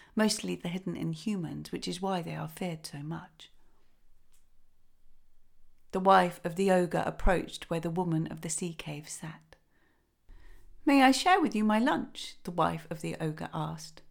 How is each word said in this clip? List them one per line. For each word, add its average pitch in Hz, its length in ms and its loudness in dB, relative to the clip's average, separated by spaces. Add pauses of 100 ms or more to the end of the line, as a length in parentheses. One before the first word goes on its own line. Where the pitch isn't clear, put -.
(140)
mostly 214 420 0
the 175 120 -8
hidden 175 300 -6
in 165 160 -4
humans, 156 580 -6
which 165 160 -6
is 180 140 -6
why 190 200 -2
they 160 140 -8
are 156 140 -8
feared 165 360 -8
so - 120 -14
much. 160 540 -12 (2500)
The 190 80 0
wife 185 420 6
of 170 140 -6
the 196 140 4
ogre 175 340 4
approached - 640 2
where 165 100 -2
the 170 100 -4
woman 165 380 0
of 160 140 -12
the 165 80 -8
sea 170 240 -4
cave 151 340 -12
sat. - 480 -14 (1300)
"May 277 200 8
I 262 80 10
share 370 280 6
with 311 160 2
you 214 80 2
my 214 140 4
lunch?" - 640 -2
the 185 80 -6
wife 165 380 -2
of 160 120 -10
the 165 180 -6
ogre 160 340 -6
asked. 160 580 -8